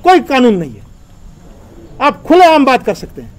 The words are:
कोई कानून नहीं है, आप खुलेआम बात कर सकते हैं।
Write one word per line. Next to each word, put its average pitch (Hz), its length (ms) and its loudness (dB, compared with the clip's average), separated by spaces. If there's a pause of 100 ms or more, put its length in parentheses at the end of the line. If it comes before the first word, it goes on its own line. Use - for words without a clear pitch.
कोई 359 160 4
कानून 247 380 0
नहीं 143 180 -10
है, 101 80 -20 (1160)
आप - 220 -4
खुलेआम 320 420 4
बात 254 180 0
कर 208 100 -6
सकते - 280 -14
हैं। 110 160 -20